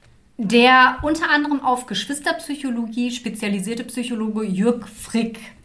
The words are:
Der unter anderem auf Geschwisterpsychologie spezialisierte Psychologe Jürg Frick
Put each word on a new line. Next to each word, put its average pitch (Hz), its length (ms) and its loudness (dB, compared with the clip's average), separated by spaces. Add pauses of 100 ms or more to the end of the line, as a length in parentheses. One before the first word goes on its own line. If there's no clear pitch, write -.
(380)
Der 254 640 6
unter 311 280 0
anderem 294 340 0
auf 247 220 0
Geschwisterpsychologie 247 1300 -4
spezialisierte 214 720 -4
Psychologe 220 600 -4
Jürg 214 440 0
Frick - 500 -4 (260)